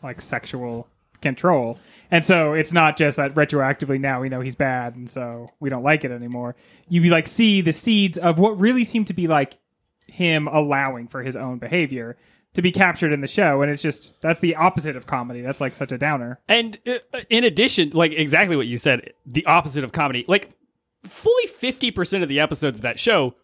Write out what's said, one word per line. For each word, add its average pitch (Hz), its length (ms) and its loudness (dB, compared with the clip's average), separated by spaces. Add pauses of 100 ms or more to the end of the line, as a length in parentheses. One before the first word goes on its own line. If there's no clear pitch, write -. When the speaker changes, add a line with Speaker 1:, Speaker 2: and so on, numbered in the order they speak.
Speaker 1:
like, 127 180 -14
sexual 120 680 -10 (340)
control. 131 580 0 (320)
And 170 120 4
so 160 300 4
it's 156 200 -2
not 156 220 6
just 147 220 0
that 139 160 -2
retroactively 139 680 0
now 135 220 -2
we 135 80 -4
know 131 120 -6
he's 127 140 -8
bad, 127 400 -2
and 123 140 -16
so 120 400 -10 (100)
we 143 100 -4
don't 123 140 -6
like 151 220 2
it 127 60 -6
anymore. 120 440 -10 (340)
You, 175 200 4
like, 165 180 4
see 208 340 4
the 160 120 0
seeds 196 440 0
of 170 220 2
what 208 200 2
really 240 240 4
seemed 220 240 -2
to 190 60 -6
be, 170 140 -2
like, 147 300 0 (500)
him 160 400 0
allowing 139 600 -2
for 131 160 -10
his 131 120 -6
own 127 220 -8
behavior 123 600 -4 (360)
to 185 80 -2
be 180 100 2
captured 175 420 2
in 143 80 -2
the 139 60 -6
show, 143 360 2
and 147 80 0
it's 143 100 -6
just, - 400 -8
that's 160 200 -2
the 165 140 2
opposite 156 400 0
of 123 120 -16
comedy. 120 340 -6
That's, 131 180 -6
like, 135 140 -4
such 135 180 -8
a 127 60 -6
downer. 127 500 -4
Speaker 2:
And, 226 380 2
uh, 240 140 -4 (320)
in 233 140 4
addition, 190 500 2
like, 165 160 4
exactly 160 440 2
what 123 120 0
you 120 100 -4
said, 127 360 -2 (120)
the 139 220 -4
opposite 151 360 2
of 120 80 -10
comedy. 131 360 -2
Like, 196 240 0 (520)
fully 480 440 0
fifty 254 420 -4
percent 190 320 -2
of 160 80 -2
the 139 120 0
episodes 147 360 -2
of 107 60 -16
that 117 160 -4
show 160 340 2 (100)